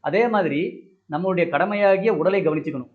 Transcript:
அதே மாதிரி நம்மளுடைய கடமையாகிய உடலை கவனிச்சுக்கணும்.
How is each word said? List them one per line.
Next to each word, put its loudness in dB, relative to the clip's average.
அதே 0
மாதிரி 0
நம்மளுடைய 0
கடமையாகிய 2
உடலை 2
கவனிச்சுக்கணும். -4